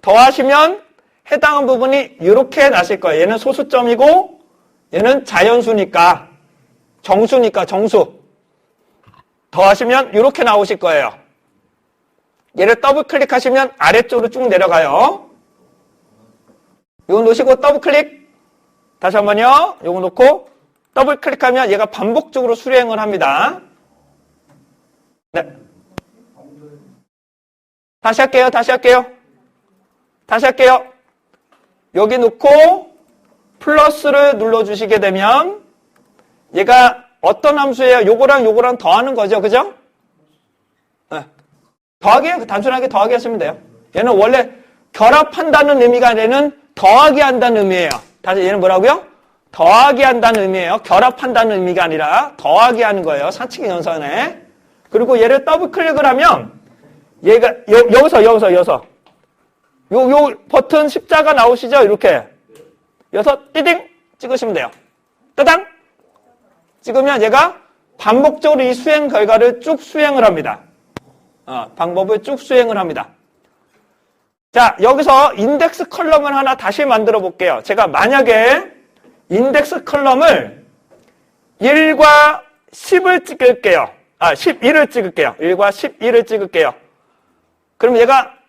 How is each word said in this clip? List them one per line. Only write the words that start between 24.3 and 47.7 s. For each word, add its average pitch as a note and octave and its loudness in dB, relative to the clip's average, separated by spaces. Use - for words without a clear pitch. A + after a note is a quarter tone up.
네. D#3+ -10
다시 A3+ -4
할게요. C4 2
다시 A#3+ -4
할게요. B3 2
다시 A3+ -2
할게요. B3+ 2
여기 G#3+ 0
놓고 A#3 0
플러스를 C#4+ 0
눌러주시게 G#3+ -2
되면 A#3 -2
얘가 B3 2
어떤 D4 -2
함수예요? B3+ 0
요거랑 C4 2
요거랑 A#3+ 0
더하는 A#3+ 0
거죠. G#3 -2
그죠? A#3+ -2
네. D3+ -14
더하기, C4+ 0
단순하게 B3+ -4
더하기 A3+ -2
하시면 A#3 -6
돼요. D#3 -8
얘는 A3 0
원래 A#3+ 2
결합한다는 D4 2
의미가 A#3+ 2
아니라 A3 -2
얘는 C#4+ -2
더하기 C4 4
한다는 A#3+ 0
의미예요. F#3 -2